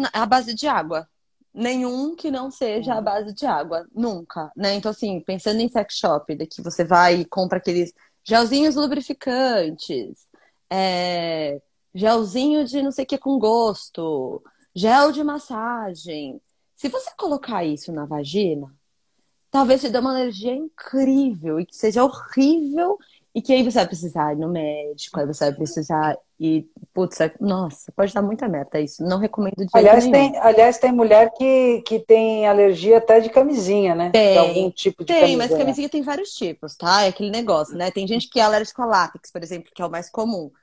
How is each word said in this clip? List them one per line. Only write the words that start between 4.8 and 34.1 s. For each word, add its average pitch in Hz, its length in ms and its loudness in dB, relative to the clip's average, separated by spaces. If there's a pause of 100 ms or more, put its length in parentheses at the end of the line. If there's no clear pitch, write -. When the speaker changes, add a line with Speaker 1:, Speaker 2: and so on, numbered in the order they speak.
Speaker 1:
assim, 202 300 -6
pensando 208 400 -4
em 233 80 -2
sex 214 300 -4
shop, 151 360 -4
daqui 156 280 -12
você 170 220 -4
vai 175 320 4
e 175 80 -2
compra 185 340 -4
aqueles 175 340 -4 (320)
gelzinhos 247 520 2
lubrificantes, 247 1500 -4 (440)
é, 175 880 -4 (340)
gelzinho 226 720 0
de 269 160 -4
não 277 100 -2
sei 269 120 -6
o - 40 -10
que 277 80 -4
com 269 220 -2
gosto, 202 1040 -2 (320)
gel 247 380 4
de 302 120 -6
massagem. 214 1120 -10 (380)
Se 285 120 -8
você 523 280 -8
colocar 269 480 -6
isso 151 260 -6
na 151 140 -8
vagina, 147 640 -4 (800)
talvez 262 300 2
te 277 80 -4
dê 233 100 -2
uma 254 120 -2
alergia 247 440 -4
incrível 262 1040 -2
e 175 60 -4
que - 100 -16
seja 220 300 0
horrível 302 920 0 (360)
e 233 80 -4
que 269 100 -2
aí 254 100 4
você 247 160 0
vai 185 80 2
precisar 156 460 -4
ir 147 40 -6
no 160 120 -4
médico, 151 720 -8
aí 143 80 -2
você 147 200 -4
vai 143 80 0
precisar 156 640 -4 (220)
ir, 160 280 -2 (260)
putz, 185 260 -4
é, 160 200 0
nossa, 185 520 -4
pode 196 220 0
dar 202 80 -2
muita 214 260 -4
merda 151 320 -4
isso. 151 240 -8
Não 185 140 -2
recomendo 202 380 -4
de 190 80 -8
jeito 185 120 0
Speaker 2:
Aliás, 226 300 10
Speaker 1:
nenhum. 277 260 6
Speaker 2:
tem, - 80 -8
aliás, 226 380 6
tem 254 140 2
mulher 226 440 6
que, 254 460 2
que 220 180 -2
tem 220 460 4
alergia 202 520 6
até 226 220 6
de 226 80 2
camisinha, 208 640 2
né? 175 160 -2